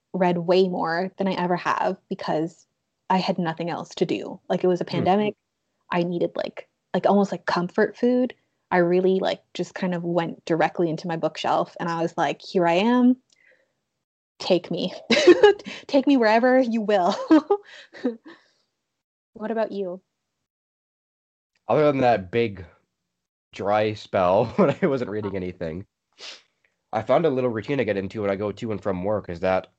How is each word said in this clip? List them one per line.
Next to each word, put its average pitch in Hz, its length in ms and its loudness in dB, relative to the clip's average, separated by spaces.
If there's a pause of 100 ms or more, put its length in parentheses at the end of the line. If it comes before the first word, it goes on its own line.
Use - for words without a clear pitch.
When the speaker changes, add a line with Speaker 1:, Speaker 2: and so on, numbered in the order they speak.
(120)
Speaker 1:
read 180 260 0
way 185 300 4
more 180 480 -4
than 190 120 -2
I 190 40 -2
ever 175 240 -2
have 185 400 -2 (140)
because 170 560 -6 (420)
I 185 80 2
had 180 220 -2
nothing 165 320 -4
else - 260 -10
to 190 100 2
do. - 320 -6 (100)
Like, 185 140 -2
it 185 60 2
was 180 140 2
a - 20 -4
Speaker 2:
Hmm. - 60 -16
Speaker 1:
pandemic. 185 460 0 (540)
I 180 120 0
needed, 170 340 -2
like, - 320 -8 (240)
like, 185 140 0
almost 196 260 4
like - 140 -10
comfort 190 500 -2
food. 247 380 0 (360)
I 180 80 2
really, 185 400 2
like, 190 240 -4 (120)
just - 200 -8
kind 180 200 -4
of 175 100 -6
went 170 400 -4
directly 165 460 0
into 160 180 -6
my 165 80 -4
bookshelf, 160 640 -2
and 175 80 -4
I 170 140 -4
was 170 140 -4
like, 156 260 -2
"Here 175 240 0
I 170 80 2
am. 247 420 4 (1200)
Take - 320 -2
me." 180 220 -6 (180)
<laughs> 427 800 4
Take 269 180 2
me 277 100 4
wherever 233 440 4
you 233 200 0
will. 202 340 2 (140)
<laughs> - 920 0 (1120)
What 214 180 -10
about 214 220 -4
you? 190 280 -8 (1700)
Speaker 2:
Other 151 180 4
than 139 160 2
that 107 280 2
big 107 340 -2 (880)
dry 107 420 0
spell 101 520 2
<laughs> 117 100 -12
when 143 260 2
I 147 40 0
wasn't 135 240 -2
reading 104 220 -6
Speaker 1:
Oh. 98 40 -6
Speaker 2:
anything, 90 500 -8 (1080)
I 110 100 -2
found 143 240 2
a 151 40 4
little 127 200 0
routine 117 300 -4
I 117 40 2
get 101 120 -2
into 98 260 -6
when 101 80 -2
I 98 60 -2
go 104 160 -4
to 110 200 -8
and 98 100 -6
from 92 220 -4
work 104 240 -4
is 87 120 -10
that 92 280 0 (100)